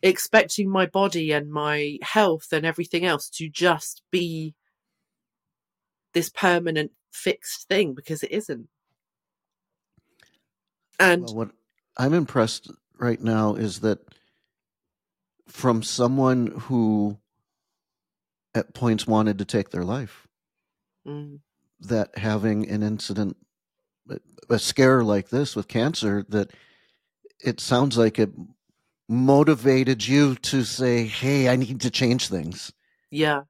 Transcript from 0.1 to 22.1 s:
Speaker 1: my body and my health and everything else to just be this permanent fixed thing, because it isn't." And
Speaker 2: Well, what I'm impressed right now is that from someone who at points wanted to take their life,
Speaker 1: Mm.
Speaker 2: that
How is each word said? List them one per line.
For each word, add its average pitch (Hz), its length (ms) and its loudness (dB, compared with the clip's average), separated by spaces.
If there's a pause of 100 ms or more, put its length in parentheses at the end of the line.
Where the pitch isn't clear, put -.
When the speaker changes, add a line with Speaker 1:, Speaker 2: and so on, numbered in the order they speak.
Speaker 1:
my 190 160 2
body 175 460 -2
and 147 220 -2
my 147 500 -4
health 185 480 0
and 156 160 0
everything 170 380 -4
else 160 260 -2
to 160 180 -10
just 165 640 -2
be 160 460 -4 (1600)
this 170 160 -2
permanent 170 640 0 (220)
fixed - 560 -6
thing, 190 260 0
because 151 300 -10
it - 80 -8
isn't." 156 360 -8 (2250)
And 180 240 6
Speaker 2:
Well, 113 140 -10
what 110 140 -4 (460)
I'm 135 180 2
impressed 131 540 0 (300)
right 120 240 -2
now 110 320 2
is 104 260 -4
that 107 200 0 (1500)
from 117 340 0
someone 127 640 2
who 107 720 0 (1400)
at - 180 -4
points 113 320 -2
wanted 107 340 2
to 98 60 -6
take 101 260 -4
their 87 140 -6
life, 113 440 -8 (760)
Speaker 1:
Mm. 147 360 -14 (400)
Speaker 2:
that 104 360 -4